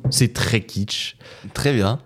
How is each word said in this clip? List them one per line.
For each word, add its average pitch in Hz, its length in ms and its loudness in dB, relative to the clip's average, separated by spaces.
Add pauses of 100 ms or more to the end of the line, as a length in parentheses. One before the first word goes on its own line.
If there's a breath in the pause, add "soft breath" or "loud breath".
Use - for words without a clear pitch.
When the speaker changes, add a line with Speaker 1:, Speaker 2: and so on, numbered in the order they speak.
(100)
Speaker 1:
c'est - 220 2
très 101 280 0
kitsch. - 560 -6 (360 loud breath)
Speaker 2:
Très 143 200 2
bien. 113 340 2